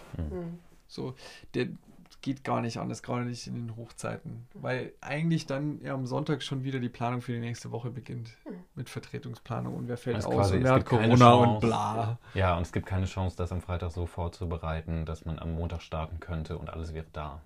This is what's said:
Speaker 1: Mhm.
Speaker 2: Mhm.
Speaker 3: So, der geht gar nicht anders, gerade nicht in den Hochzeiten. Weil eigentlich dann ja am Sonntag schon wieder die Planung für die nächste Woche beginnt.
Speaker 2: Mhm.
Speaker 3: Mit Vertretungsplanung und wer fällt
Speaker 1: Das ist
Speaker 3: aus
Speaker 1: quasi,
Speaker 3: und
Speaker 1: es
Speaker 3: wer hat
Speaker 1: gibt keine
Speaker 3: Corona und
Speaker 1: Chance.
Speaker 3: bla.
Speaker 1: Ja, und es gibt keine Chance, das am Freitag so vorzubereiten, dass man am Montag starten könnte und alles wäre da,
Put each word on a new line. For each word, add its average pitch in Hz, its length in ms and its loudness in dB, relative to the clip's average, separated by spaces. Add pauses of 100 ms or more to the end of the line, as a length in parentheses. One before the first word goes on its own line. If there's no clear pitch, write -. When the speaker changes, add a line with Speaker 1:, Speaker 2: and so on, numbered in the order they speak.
(160)
Speaker 1:
Mhm. - 220 -4
Speaker 2:
Mhm. 170 200 -8 (280)
Speaker 3:
So, 131 280 -8 (400)
der 127 140 0 (520)
geht 135 240 -4
gar 120 160 0
nicht 117 180 -4
anders, 117 240 -6
gerade 123 220 -4
nicht 123 240 -8
in 127 60 -8
den 117 220 -8
Hochzeiten. 117 760 -10
Weil 123 460 -6
eigentlich 156 460 0
dann 143 360 -4
ja 139 120 -6
am 131 120 -4
Sonntag 135 380 -2
schon 131 180 -4
wieder 131 160 -4
die 123 120 -2
Planung 120 300 -2
für 123 120 -6
die 117 80 -2
nächste 117 320 -6
Woche 120 180 -6
beginnt. 117 540 -10
Speaker 2:
Mhm. 190 160 -12 (160)
Speaker 3:
Mit 131 120 -8
Vertretungsplanung 120 840 -8
und 123 140 -6
wer 120 80 -4
fällt 120 220 -2
Speaker 1:
Das - 60 -2
ist 123 60 -2
Speaker 3:
aus 123 60 2
Speaker 1:
quasi, 110 180 6
Speaker 3:
und 127 60 4
Speaker 1:
es 127 40 2
Speaker 3:
wer 131 80 6
hat 131 60 8 (100)
Speaker 1:
gibt - 20 2 (100)
keine 113 180 8
Speaker 3:
Corona 120 160 12
und 120 140 10
Speaker 1:
Chance. 110 180 4
Speaker 3:
bla. 110 520 0 (160)
Speaker 1:
Ja, 92 220 4
und 87 60 0
es - 100 -4
gibt 90 140 -2
keine 95 200 0
Chance, 92 300 -2
das 90 140 -4
am 90 100 -4
Freitag 87 300 -4
so 85 160 -4
vorzubereiten, 82 1000 -4
dass 78 200 -8
man 80 160 -6
am 82 140 -4
Montag 82 280 -4
starten 80 380 -6
könnte 80 380 -6
und 76 120 -10
alles 80 240 -8
wäre 78 180 -8
da, 76 340 -10